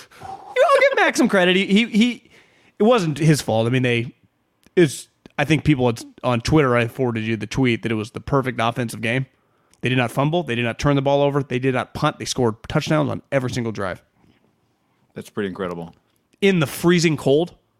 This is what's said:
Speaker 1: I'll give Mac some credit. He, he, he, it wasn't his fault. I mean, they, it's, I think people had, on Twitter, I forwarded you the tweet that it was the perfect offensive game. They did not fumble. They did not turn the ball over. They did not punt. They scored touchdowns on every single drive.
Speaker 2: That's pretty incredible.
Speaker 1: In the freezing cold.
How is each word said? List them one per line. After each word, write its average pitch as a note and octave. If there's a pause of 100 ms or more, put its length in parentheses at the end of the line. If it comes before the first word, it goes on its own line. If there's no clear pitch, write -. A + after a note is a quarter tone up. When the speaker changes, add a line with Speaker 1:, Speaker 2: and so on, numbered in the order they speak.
(280)
Speaker 1:
I'll C#5
give C5+
Mac E4
some C4+
credit. F3+
He, G3
he, G#3
he, A3+ (480)
it G3+
wasn't G3
his D#3
fault. A2+
I A#2+
mean, C3
they, A#2+ (600)
it's, E3 (300)
I D3
think C#3+
people B2+
had, A2+ (200)
on B2
Twitter, C3+
I A#2
forwarded A#2
you A2+
the G#2+
tweet B2
that A2
it A2+
was G#2+
the -
perfect B2+
offensive A2+
game. B2 (560)
They A#2+
did B2+
not A#2+
fumble. D#3
They A#2+
did A#2+
not A2+
turn C#3+
the C#3
ball C#3
over. C#3+
They B2+
did C3
not A#2+
punt. -
They -
scored A#2 (140)
touchdowns D3+
on -
every B2+
single A2+
drive. G2 (1120)
Speaker 2:
That's -
pretty G2+
incredible. F2 (440)
Speaker 1:
In G3
the C#3+
freezing E3+
cold. D3+ (240)